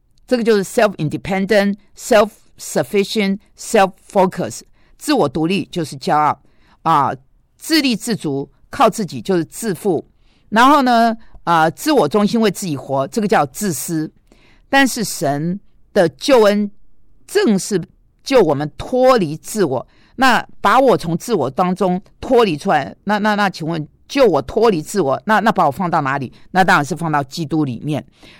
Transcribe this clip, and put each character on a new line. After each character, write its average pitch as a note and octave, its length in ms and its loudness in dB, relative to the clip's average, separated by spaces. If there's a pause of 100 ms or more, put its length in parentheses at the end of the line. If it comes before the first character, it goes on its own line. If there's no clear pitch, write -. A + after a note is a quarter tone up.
(260)
这 B3 100 0
个 A#3 60 -2
就 G#3+ 140 2
是 G3 60 0
self-independent、 G3 1120 -2 (240)
self-sufficient、 G3+ 1400 -2 (180)
self-focus， F#3 1000 0 (360)
自 - 160 -4
我 F#3+ 160 2
独 D#3+ 200 -2
立 F#3 240 -2
就 E3+ 120 -4
是 C#3+ 120 -12
骄 D3+ 200 -2
傲 D3+ 240 0 (420)
啊， C#3+ 300 2 (440)
自 D#4 260 -2
立 B3+ 140 0
自 A3+ 180 -6
足 C#3 340 -6 (220)
靠 - 180 2
自 G#3+ 160 -4
己 C#3 160 -10
就 F#3+ 160 -2
是 E3 80 -2
自 G#3 300 -8
负， E3 320 -4 (420)
然 A3 160 4
后 C#4+ 180 6
呢， A#3 340 2 (260)
啊， E3 260 2
自 - 220 -4
我 A#3 160 4
中 G#3 180 0
心 G#3+ 160 0
为 G#3+ 120 2
自 - 120 -10
己 D#3 120 -6
活， C3+ 320 -4
这 - 120 -4
个 G#3 60 -2
叫 F#3 200 2
自 G3+ 260 -6
私。 D#3+ 400 -6 (560)
但 C4+ 180 4
是 A#3+ 160 -4
神 D#3+ 560 -4 (340)
的 F3 180 4
救 B3+ 340 2
恩 G#3 260 2 (560)
正 C4+ 320 0
是 F3+ 220 -2 (420)
救 C4 200 2
我 D#3 120 2
们 C#3+ 220 -4
脱 B3+ 400 2
离 D#3+ 200 -2
自 G3+ 280 -4
我， B2+ 220 -4 (300)
那 A#3+ 300 2 (140)
把 G#3 180 4
我 B3+ 180 6
从 E3 200 -4
自 - 160 -6
我 C#3 180 -2
当 F3+ 240 -2
中 F#3 260 -2 (200)
脱 A#3+ 240 4
离 E3+ 120 -2
出 F#3+ 140 -4
来， D3 240 0 (100)
那， G#3 140 -2
那， G#3+ 160 0
那 G3+ 140 0
请 E3+ 180 -8
问 D#3+ 200 -6 (220)
救 C4+ 180 4
我 D3+ 160 2
脱 A3 260 0
离 E3+ 140 0
自 G3+ 180 -6
我， C3+ 240 0
那， G#3+ 160 2
那 A3 100 0
把 F#3 140 2
我 D3 60 2
放 F3 200 -6
到 E3 120 0
哪 C#3 160 -2
里？ C3 140 -10 (180)
那 F3+ 120 2
当 F#3 140 4
然 D3 80 2
是 F3 100 -6
放 E3 160 -6
到 D3 120 0
基 D#3 240 -8
督 D#3 180 0
里 B2+ 160 -6
面。 C#3+ 240 -6 (360)